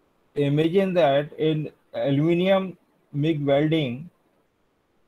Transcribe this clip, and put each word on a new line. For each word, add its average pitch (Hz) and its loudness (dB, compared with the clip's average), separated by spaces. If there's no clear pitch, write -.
imagine 160 0
that 147 2
in 156 -2
aluminum 170 0
mig 147 -2
welding, 147 0